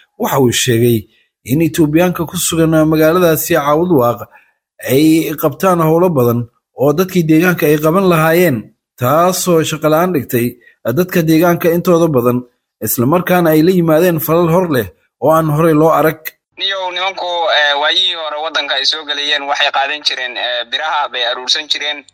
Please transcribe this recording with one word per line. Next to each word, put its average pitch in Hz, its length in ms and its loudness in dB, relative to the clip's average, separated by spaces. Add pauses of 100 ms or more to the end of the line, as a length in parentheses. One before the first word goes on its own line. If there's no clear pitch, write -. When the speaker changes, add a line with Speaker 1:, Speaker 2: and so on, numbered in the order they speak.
(180)
Speaker 1:
waxa 214 240 -2
uu 120 80 4
sheegay 117 480 2 (480)
in 139 160 0
Itoobiyaanka 165 640 0
ku 180 100 -10
sugan 165 380 0 (180)
magaaladaasi 160 640 2
Cabudwaaq 147 680 0 (600)
ay 156 580 2
qabtaan 170 480 0
howlo 170 240 2
badan 120 300 2 (360)
oo 135 160 2
dadkii 180 320 0
deegaanka 165 420 2
ay 151 120 2
qaban 175 320 2
lahaayeen, 160 460 2 (420)
taasoo 165 680 0
shaqo 156 240 -4
la'aan 170 240 0
dhigtay 123 340 -2 (380)
dadka 175 400 0
deegaanka 170 480 2
intooda 170 400 2
badan, 123 260 0 (440)
isla 117 240 -2
markaana 175 500 0
ay 156 80 4
la 185 80 4
yimaadeen 165 480 2
falal 165 320 0
hor 180 160 2
leh 117 200 -2 (340)
oo 151 100 4
aan 160 160 2
horey 156 240 2
loo 156 200 4
arag. 151 280 0 (400)
Speaker 2:
Niyow, 196 320 -4
nimanku, 180 360 -6 (280)
eh, 147 240 0
waayihii 170 400 -2
hore 151 240 -8
waddanka 151 320 -6
ay 135 80 -4
soo 151 240 -4
galayeen 143 400 -4
waxay 143 240 -2
qaadan 139 320 -4
jireen, 127 320 -6
eh, 120 340 -4
biraha 147 380 -4
bay 123 160 -6
aruursan 127 440 -4
jireen, 147 300 -6 (160)